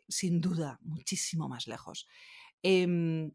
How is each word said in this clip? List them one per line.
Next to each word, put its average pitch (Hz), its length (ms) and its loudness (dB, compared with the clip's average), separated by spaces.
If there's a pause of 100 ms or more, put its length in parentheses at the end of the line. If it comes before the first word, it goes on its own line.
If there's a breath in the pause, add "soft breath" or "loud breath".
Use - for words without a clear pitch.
sin 170 340 0
duda, 165 400 -2
muchísimo 160 640 -4
más 120 200 -8
lejos. - 400 -12 (560 loud breath)
Em, 170 720 4